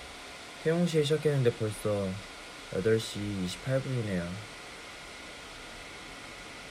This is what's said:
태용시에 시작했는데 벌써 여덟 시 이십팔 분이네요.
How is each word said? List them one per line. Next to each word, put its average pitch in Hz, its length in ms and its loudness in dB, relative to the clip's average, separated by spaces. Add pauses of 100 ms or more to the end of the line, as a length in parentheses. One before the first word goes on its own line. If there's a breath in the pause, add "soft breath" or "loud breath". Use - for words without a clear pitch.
(640)
태용시에 160 400 6
시작했는데 143 540 6
벌써 104 500 2 (680)
여덟 110 240 6
시 110 200 -4 (260)
이십팔 131 360 0
분이네요. 107 460 0 (2500)